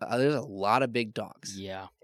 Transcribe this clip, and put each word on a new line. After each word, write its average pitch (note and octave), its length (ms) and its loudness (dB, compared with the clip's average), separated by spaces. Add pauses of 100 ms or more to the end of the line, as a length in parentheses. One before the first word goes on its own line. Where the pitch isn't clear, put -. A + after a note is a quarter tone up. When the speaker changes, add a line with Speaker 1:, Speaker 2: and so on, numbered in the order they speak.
Speaker 1:
uh, - 180 -2
there's C#3 160 4
a C3 60 0
lot G#2 420 2
of B2+ 100 0
big A2+ 220 0
dogs. G2 440 -8
Speaker 2:
Yeah. F#2+ 280 -8 (180)